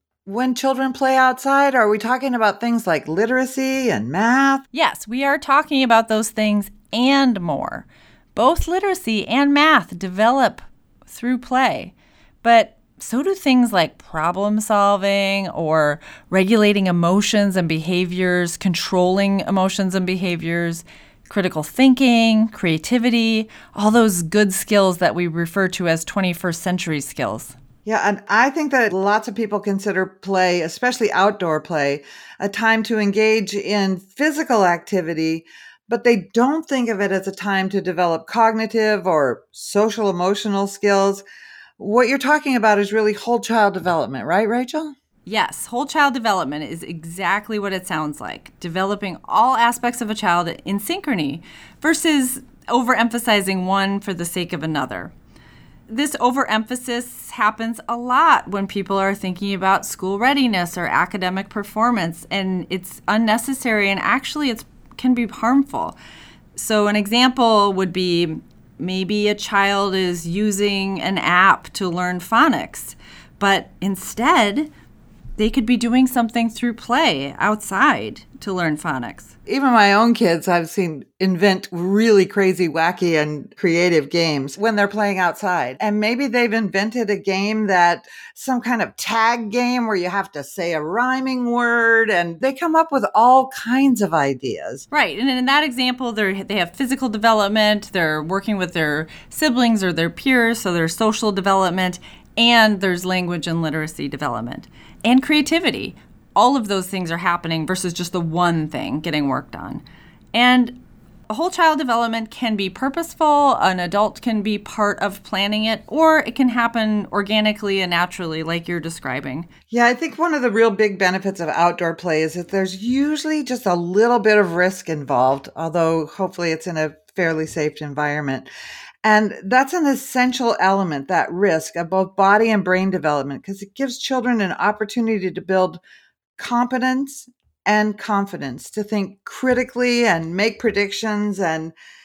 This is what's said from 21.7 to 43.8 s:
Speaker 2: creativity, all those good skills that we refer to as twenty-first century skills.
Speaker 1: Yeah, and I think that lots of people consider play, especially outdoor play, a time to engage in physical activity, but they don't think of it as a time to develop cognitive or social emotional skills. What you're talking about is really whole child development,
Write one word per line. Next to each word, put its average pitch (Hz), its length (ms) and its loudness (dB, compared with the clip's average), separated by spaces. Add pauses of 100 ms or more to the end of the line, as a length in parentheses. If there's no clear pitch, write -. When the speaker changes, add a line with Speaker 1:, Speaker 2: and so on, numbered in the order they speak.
Speaker 2:
creativity, 226 1000 0 (260)
all 208 160 0
those 214 320 4
good 196 320 2
skills 190 440 2
that 160 180 2
we 175 120 0
refer 170 420 -2
to 185 180 -4
as 160 160 0
twenty-first 180 580 -4
century 180 380 -2
skills. 117 560 -8 (300)
Speaker 1:
Yeah, 214 200 0
and 202 220 -2
I 233 220 2
think 285 240 -2
that 233 180 2
lots 202 380 0
of 202 60 -10
people 208 260 -4
consider 196 440 -2
play, 185 540 0
especially 226 540 -2
outdoor 185 480 0
play, 143 420 -2 (340)
a 202 120 -4
time 220 340 0
to 226 160 -2
engage 214 540 2
in 196 440 -2
physical 277 680 0
activity, 165 800 -2 (420)
but 233 160 -2
they 226 300 2
don't 285 340 2
think 254 220 -2
of 202 100 -2
it 196 140 0
as 190 160 -2
a - 20 -4
time 190 380 -2
to 196 100 -2
develop 165 480 -2
cognitive 220 800 0
or 143 440 0
social 214 580 -2
emotional 196 580 -2
skills. 196 560 0 (580)
What 226 280 2
you're 277 80 2
talking 269 400 0
about 214 200 4
is 202 140 0
really 214 220 2
whole 233 260 -2
child 220 340 2
development, 151 520 -2